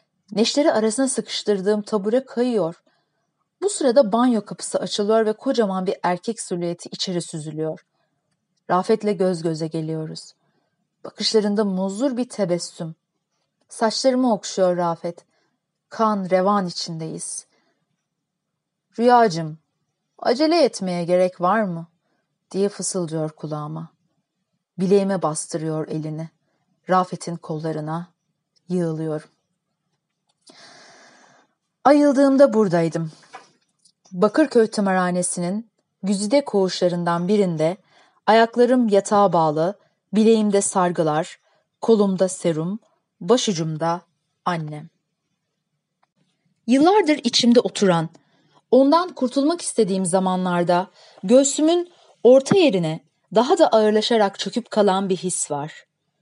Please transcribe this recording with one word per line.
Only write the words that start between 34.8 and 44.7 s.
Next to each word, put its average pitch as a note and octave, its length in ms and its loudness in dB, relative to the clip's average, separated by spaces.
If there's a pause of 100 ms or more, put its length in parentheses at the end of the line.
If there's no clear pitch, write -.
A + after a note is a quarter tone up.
güzide G#3 420 0
koğuşlarından F3 840 -2
birinde F3 480 0 (500)
ayaklarım A3+ 600 4
yatağa G3 440 2
bağlı, D#3+ 460 0 (340)
bileğimde G#3 500 4
sargılar, E3+ 800 -2 (400)
kolumda F#3+ 480 2
serum, F3 520 -4 (400)
başucumda E3+ 800 -2 (440)
annem. D#3 460 -8 (1800)